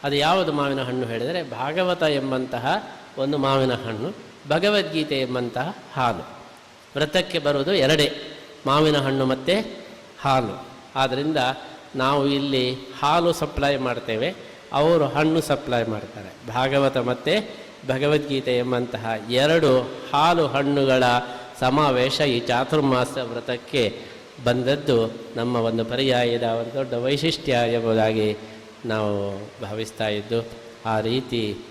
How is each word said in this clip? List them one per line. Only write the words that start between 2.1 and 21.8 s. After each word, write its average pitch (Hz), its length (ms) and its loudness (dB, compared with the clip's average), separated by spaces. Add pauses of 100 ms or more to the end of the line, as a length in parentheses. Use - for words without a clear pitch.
ಒಂದು 139 200 0
ಮಾವಿನ 135 360 2
ಹಣ್ಣು, 117 420 -6 (340)
ಭಗವದ್ಗೀತೆ 160 720 0
ಎಂಬಂತಹ 123 560 -4 (160)
ಹಾಲು. 117 340 0 (680)
ವ್ರತಕ್ಕೆ 160 440 0
ಬರುವುದು 143 340 0
ಎರಡೇ, 147 380 4 (560)
ಮಾವಿನ 151 300 4
ಹಣ್ಣು 135 280 2
ಮತ್ತು 160 400 0 (560)
ಹಾಲು. 131 460 0 (280)
ಆದ್ದರಿಂದ 135 420 0 (580)
ನಾವು 139 320 4
ಇಲ್ಲಿ 135 460 0
ಹಾಲು 165 600 0
ಸಪ್ಲೈ 143 440 0
ಮಾಡ್ತೇವೆ, 123 580 -2 (380)
ಅವರು 151 320 4
ಹಣ್ಣು 160 360 2
ಸಪ್ಲೈ 123 420 0
ಮಾಡ್ತಾರೆ. 104 680 -8
ಭಾಗವತ 135 460 2
ಮತ್ತು 127 520 0 (380)
ಭಗವದ್ಗೀತೆ 135 680 2
ಎಂಬಂತಹ 120 540 -2 (180)
ಎರಡು 139 520 4
ಹಾಲು 151 680 2
ಹಣ್ಣುಗಳ 135 560 2 (560)
ಸಮಾವೇಶ 131 640 2